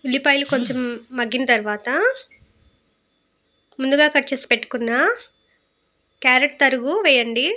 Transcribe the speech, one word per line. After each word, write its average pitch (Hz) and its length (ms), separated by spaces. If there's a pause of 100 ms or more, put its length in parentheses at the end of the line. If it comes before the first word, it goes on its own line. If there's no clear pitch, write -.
ఉల్లిపాయలు 277 460
కొంచెం 247 260 (400)
మగ్గిన 247 320
తర్వాత 214 400 (1900)
ముందుగా 277 340
కట్ 277 180
చేసి 254 200
పెట్టుకున్న 233 400 (1300)
క్యారెట్ 262 380
తరుగు 262 320 (140)
వేయండి. 240 360 (140)